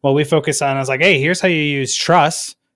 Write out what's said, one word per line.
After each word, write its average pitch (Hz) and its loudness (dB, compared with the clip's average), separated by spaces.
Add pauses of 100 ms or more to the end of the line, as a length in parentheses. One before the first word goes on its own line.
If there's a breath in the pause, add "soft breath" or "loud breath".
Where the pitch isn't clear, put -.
what 139 2
we 147 2
focus 147 0
on 135 -2
is 135 -4
like, 135 -2
"Hey, 175 4
here's 160 -2
how 190 0
you 175 0
use 143 -2
trusts 160 0 (220)